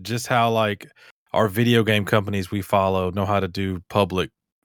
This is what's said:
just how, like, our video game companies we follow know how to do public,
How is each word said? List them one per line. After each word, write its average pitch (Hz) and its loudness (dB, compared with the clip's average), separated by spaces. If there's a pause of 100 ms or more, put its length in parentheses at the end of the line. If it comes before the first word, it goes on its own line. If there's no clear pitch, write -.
just 113 -6
how, 117 2
like, 107 -2 (440)
our 110 2
video 117 4
game 104 2
companies 101 0
we 101 -4
follow 95 0
know 98 -2
how 101 0
to 95 -2
do 92 -6
public, 92 0 (360)